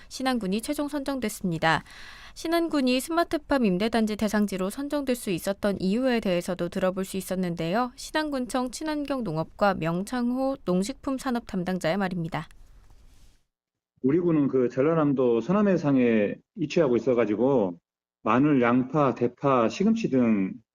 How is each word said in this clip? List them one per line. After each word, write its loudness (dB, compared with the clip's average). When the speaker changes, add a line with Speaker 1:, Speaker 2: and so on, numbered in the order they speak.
Speaker 1:
신안군이 -2
최종 -4
선정됐습니다. -2
신안군이 0
스마트팜 0
임대단지 0
대상지로 0
선정될 -4
수 -6
있었던 -2
이유에 0
대해서도 -2
들어볼 -2
수 -8
있었는데요. -4
신안군청 -4
친환경 -4
농업과 0
명창호 -2
농식품 -2
산업 -4
담당자의 -2
말입니다. -4
Speaker 2:
우리 4
군은 2
그 2
전라남도 2
서남해상에 2
위치하고 2
있어가지고 2
마늘, 4
양파, 2
대파, 2
시금치 0
등 2